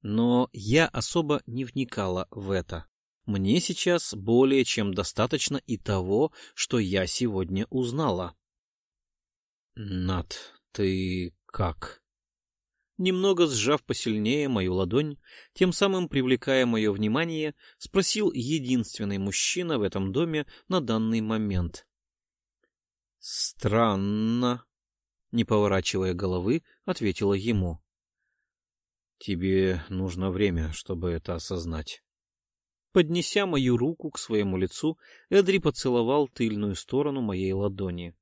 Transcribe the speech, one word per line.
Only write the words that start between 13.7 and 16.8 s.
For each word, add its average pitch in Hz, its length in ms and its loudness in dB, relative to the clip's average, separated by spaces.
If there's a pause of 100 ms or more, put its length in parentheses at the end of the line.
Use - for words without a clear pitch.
посильнее 120 640 0
мою 92 240 0
ладонь, 117 420 0 (380)
тем 180 180 2
самым 190 380 2
привлекая 131 560 2
мое 110 260 2